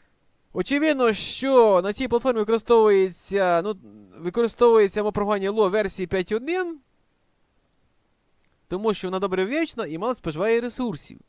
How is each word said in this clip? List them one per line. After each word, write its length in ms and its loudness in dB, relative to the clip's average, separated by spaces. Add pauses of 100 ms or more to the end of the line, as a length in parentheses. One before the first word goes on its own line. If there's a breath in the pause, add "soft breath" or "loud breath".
(540)
очевидно, 600 0
що 680 2
на 100 -2
цій 140 -6
платформі 320 0
використовується, 1200 2
ну, 140 -6 (420)
використовується 840 2
мапування 480 -2
Lo 180 2
версії 380 -4
п'ять 240 -4
один, 480 -6 (1900)
тому 260 -2
що 140 -8
вона 120 -4
добре 260 -2
вивчена 400 -4
і 120 -10
мало 180 -4
споживає 460 -2
ресурсів. 680 -8